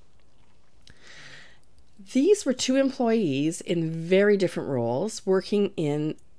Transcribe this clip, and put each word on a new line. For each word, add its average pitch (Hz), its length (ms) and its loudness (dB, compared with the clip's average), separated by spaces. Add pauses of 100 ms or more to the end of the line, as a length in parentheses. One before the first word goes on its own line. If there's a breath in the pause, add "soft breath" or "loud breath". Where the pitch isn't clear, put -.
(2000 loud breath)
These 349 320 4
were 269 80 0
two 262 240 0
employees 226 840 0
in 170 300 -2
very 185 460 4
different 170 320 -2
roles, 131 560 -2
working 190 520 0
in 151 400 -2 (220)